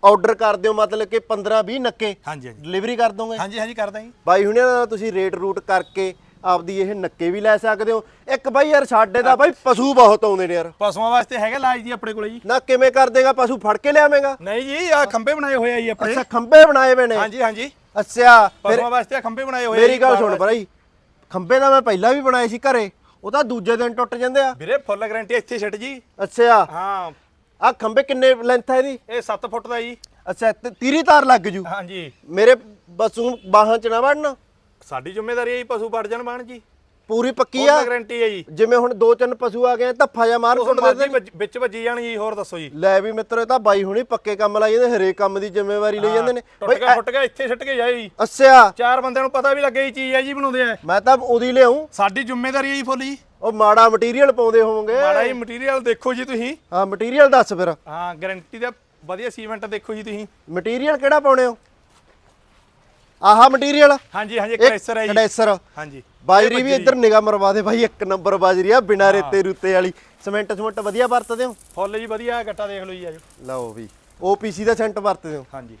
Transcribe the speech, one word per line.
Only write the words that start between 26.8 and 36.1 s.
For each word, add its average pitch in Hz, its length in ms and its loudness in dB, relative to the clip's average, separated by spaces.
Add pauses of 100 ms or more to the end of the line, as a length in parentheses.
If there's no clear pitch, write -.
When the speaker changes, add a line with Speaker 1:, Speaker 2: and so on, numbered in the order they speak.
Speaker 1:
ਆਹ 254 100 2
ਖੰਭੇ 220 300 -2
ਕਿੰਨੇ 262 320 0
ਲੈਂਥ 240 360 -2
ਹੈ 262 60 0
ਇਹਦੀ? 262 220 -2 (120)
Speaker 2:
ਇਹ 233 120 -8
ਸੱਤ 214 240 -8
ਫੁੱਟ 214 200 -10
ਦਾ 240 140 -8
ਜੀ। 233 160 -12 (340)
Speaker 1:
ਅੱਛਾ, 220 220 -2
ਤੇ 240 180 -10
ਤੀਰੀ 277 320 -2
ਤਾਰ 302 220 6
ਲੱਗ 254 160 4
ਜੂ? 190 260 -8
Speaker 2:
ਹਾਂਜੀ। 180 460 -12 (180)
Speaker 1:
ਮੇਰੇ 214 240 4 (440)
ਪਸ਼ੂ 233 480 -4
ਬਾਹਾਂ 214 320 4
'ਚ 220 80 -6
ਨਾ 226 140 0
ਵੜਨ? 285 340 -2 (540)
Speaker 2:
ਸਾਡੀ 139 240 -12
ਜ਼ਿੰਮੇਵਾਰੀ 233 400 -6
ਹੈ 247 40 -6
ਜੀ, 247 60 -8
ਪਸ਼ੂ 226 260 -8
ਵੜ 220 180 -6
ਜਾਣ 233 160 -8